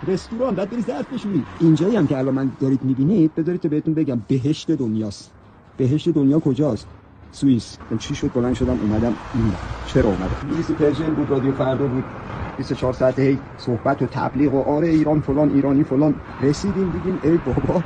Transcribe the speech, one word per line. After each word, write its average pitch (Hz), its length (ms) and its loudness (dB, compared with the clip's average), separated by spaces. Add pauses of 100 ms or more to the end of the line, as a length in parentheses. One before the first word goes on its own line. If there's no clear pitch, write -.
رستوران، 226 480 -2
بعد 196 140 -4
بری 233 120 -4
ظرف 262 320 -6
بشوری. 202 300 -2 (160)
اینجایی 165 360 6
هم 170 120 4
که 147 100 0
الان 131 160 0
من 135 260 0
دارید 135 240 2
می‌بینید، 151 520 2
بذارید 170 260 -2
تا 170 80 0
بهتون 151 240 0
بگم 143 340 0
بهشت 135 440 0
دنیاست. 110 580 -4 (480)
بهشت 139 320 2
دنیا 147 300 4
کجاست؟ 135 460 0 (460)
سوئیس. 131 460 0 (140)
من 117 60 -2
چی - 180 -6
شد - 180 -4
بلند 123 200 0
شدم 127 280 0
اومدم 110 340 0 (180)
اینجا؟ 113 240 -2 (280)
چرا 139 240 2
اومدم؟ 92 260 -2 (140)
بی 160 60 -2
بی 165 80 0
سی 156 100 -2
پرژن 151 400 0
بود، 139 160 -2
رادیو 135 220 0
فردا 135 360 0
بود. 123 160 -2 (540)
بیست 135 140 -6
و 131 40 -2
چهار 127 180 -2
ساعته 131 280 2
هی 135 160 4 (200)
صحبت 131 440 -2
و 131 40 0
تبلیغ 131 480 0
و 135 80 2
آره 151 260 0
ایران 151 320 4
فلان، 143 300 2
ایرانی 139 340 4
فلان. 151 300 2 (280)
رسیدیم 180 480 0
دیدیم 170 340 -4
ای 165 140 4
بابا 160 480 0